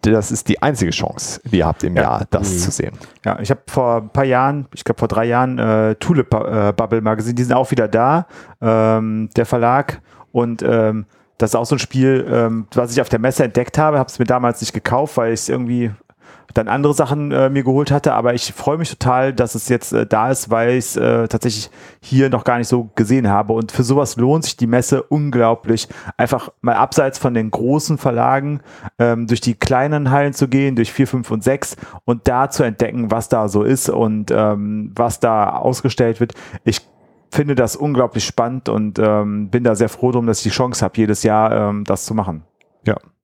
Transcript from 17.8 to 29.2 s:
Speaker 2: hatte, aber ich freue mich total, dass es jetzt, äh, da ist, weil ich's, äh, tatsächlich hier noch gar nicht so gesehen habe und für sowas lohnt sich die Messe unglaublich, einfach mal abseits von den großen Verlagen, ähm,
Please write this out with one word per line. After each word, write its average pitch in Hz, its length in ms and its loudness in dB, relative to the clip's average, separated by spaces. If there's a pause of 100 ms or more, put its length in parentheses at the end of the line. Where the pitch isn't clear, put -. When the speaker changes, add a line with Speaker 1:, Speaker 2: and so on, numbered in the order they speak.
Speaker 2:
hatte, 143 220 2
aber 117 220 2
ich - 180 -6
freue 151 260 -2
mich 165 100 -4
total, 127 440 0
dass 120 240 -2
es - 120 -8
jetzt, 123 240 -2
äh, 113 140 2
da 110 240 2
ist, 131 200 -4
weil 117 260 2
ich's, - 200 -4
äh, 117 300 2
tatsächlich 110 420 -4 (320)
hier 135 300 2
noch 123 140 -2
gar 120 140 2
nicht 120 100 -4
so 120 260 0
gesehen 117 340 2
habe 101 260 2
und 113 180 -4
für - 100 -2
sowas 135 340 0
lohnt 139 280 2
sich - 120 -8
die 120 120 0
Messe 123 340 2
unglaublich, 120 840 0 (280)
einfach 120 340 -2 (100)
mal 120 160 0
abseits 135 420 2
von 123 160 -2
den 110 160 0
großen 139 480 0
Verlagen, 135 640 0 (400)
ähm, 117 260 2